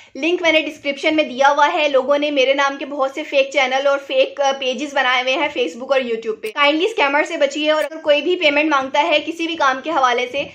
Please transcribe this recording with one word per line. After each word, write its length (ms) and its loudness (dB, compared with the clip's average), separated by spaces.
लिंक 260 -2
मैंने 180 2
डिस्क्रिप्शन 540 -4
में 140 2
दिया 180 2
हुआ 200 4
है। 220 0
लोगों 280 2
ने 140 -2
मेरे 220 4
नाम 240 0
के 100 -10
बहुत 280 -4
से 80 -6
फेक 300 0
चैनल 340 0
और 120 2
फेक, 420 0
अ, 120 2
पेजेस 420 -4
बनाए 260 2
हुए 120 0
हैं 200 -2
Facebook 380 -4
और 120 2
YouTube 380 -6
पे। 100 -6
काइंडली 360 2
स्कैमर 380 0
से 120 -6
बचिए 340 0
और 120 2
अगर 160 -8
कोई 220 0
भी 140 0
पेमेंट 360 2
मांगता 300 0
है 180 2
किसी 280 -6
भी 80 -6
काम 260 0
के 100 -6
हवाले 360 2
से 160 -6